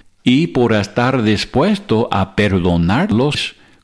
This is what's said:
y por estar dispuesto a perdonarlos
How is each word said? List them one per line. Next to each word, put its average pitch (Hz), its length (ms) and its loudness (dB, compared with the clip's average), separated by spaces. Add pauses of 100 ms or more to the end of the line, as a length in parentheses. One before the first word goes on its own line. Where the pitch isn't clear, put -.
(240)
y 135 240 2
por 120 240 0
estar 120 500 0
dispuesto 117 920 0
a 98 200 -2
perdonarlos 101 1200 0 (280)